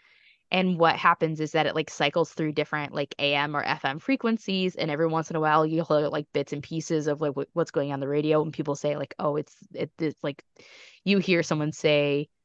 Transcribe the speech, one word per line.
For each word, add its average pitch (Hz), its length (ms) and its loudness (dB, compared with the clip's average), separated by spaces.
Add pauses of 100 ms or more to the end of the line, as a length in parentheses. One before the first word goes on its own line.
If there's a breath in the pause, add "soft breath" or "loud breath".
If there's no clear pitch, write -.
(500 soft breath)
And 185 280 2
what 160 180 6
happens 160 440 2
is 156 120 -4
that 156 120 4
it, - 100 0
like, 156 140 -2
cycles 151 420 0
through 156 220 -4
different, 147 400 -4
like, 143 260 -6
A 143 160 0
M 147 220 0
or 143 80 -2
F 143 220 -2
M 139 120 -4
frequencies, 202 800 -2
and 160 140 -2
every 151 160 0
once 160 240 -2
in 170 60 -4
a 156 40 0
while 156 240 4
you'll 156 220 -2
hear, 151 220 2
like, 151 260 -4
bits 143 180 -2
and 147 100 -6
pieces 156 440 -4
of, 147 160 -2
like, 147 100 -2
wh-, 139 240 -8
what's 165 140 0
going 143 220 -2
on 139 80 -4
the 135 80 -4
radio, 151 340 2
and 156 100 -4
people 147 220 -4
say, 147 240 -2
like, 143 200 -8
"Oh, 147 180 -2
it's, 151 200 -8 (160)
it, 156 260 -6
it's," 151 240 -4
like, 143 220 -6 (600 soft breath)
you 196 140 4
hear 175 240 2
someone 156 300 -2
say 147 560 2 (160)